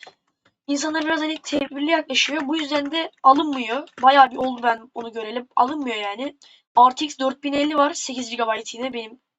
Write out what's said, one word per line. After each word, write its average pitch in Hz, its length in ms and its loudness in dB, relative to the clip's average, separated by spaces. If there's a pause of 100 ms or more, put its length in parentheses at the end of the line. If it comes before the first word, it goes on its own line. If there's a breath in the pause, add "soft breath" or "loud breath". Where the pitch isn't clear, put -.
(680)
İnsanlar 302 380 -2
biraz 311 160 0
hani 311 200 -4
tedbirli 285 500 -4
yaklaşıyor. 302 560 0
Bu 311 100 -2
yüzden 285 340 -2
de 330 200 -4 (120)
alınmıyor. 269 640 2 (120)
Bayağı 269 300 8
bir 254 40 -14
oldu 254 280 -4
ben 226 300 -2
onu 233 180 -10
görelim. 226 440 -8
Alınmıyor 254 420 0
yani. 208 400 -6 (400 soft breath)
R 254 180 6
T 311 100 -4
X - 140 -10
dört 262 240 -2
bin 277 100 -4
elli 294 240 0
var. 285 160 2
Sekiz 247 360 -8
gigabayt 226 440 -4
yine 247 200 -8
benim 226 280 -12 (180)